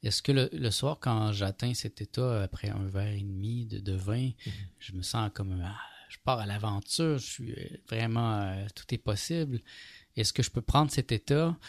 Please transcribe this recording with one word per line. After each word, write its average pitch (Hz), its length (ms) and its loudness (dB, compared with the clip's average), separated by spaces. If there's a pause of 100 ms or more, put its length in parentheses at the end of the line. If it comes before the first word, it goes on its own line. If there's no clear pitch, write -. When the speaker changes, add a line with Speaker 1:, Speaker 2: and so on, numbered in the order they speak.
Speaker 1:
Est-ce - 180 0
que 143 100 2
le, 135 220 4
le 131 180 0
soir, 143 280 0
quand 110 340 4
j'atteins 101 400 0
cet - 280 -6
état 117 420 0
après 101 260 -4
un 101 160 -2
verre 98 280 0
et 101 80 -2
demi 104 440 -2
de, 104 140 -6
de 98 140 -2
vin, 107 340 2 (180)
Speaker 2:
Mhm. 107 60 -6 (280)
Speaker 1:
je - 140 -12
me 92 80 -4
sens 107 320 0
comme, 95 300 -2
ah, 98 120 -6 (340)
je - 140 -16
pars 127 160 2
à 104 60 -4
l'aventure, 104 720 0
je - 80 -4
suis, - 260 -8
euh, - 140 -8 (240)
vraiment, 113 520 2
euh, 95 240 -2 (100)
tout - 180 -16
est 117 60 2
possible. 131 600 0 (540)
Est-ce 107 180 2
que - 100 4
je - 80 -2
peux 120 100 0
prendre 147 300 4
cet - 200 0
état 156 460 2 (120)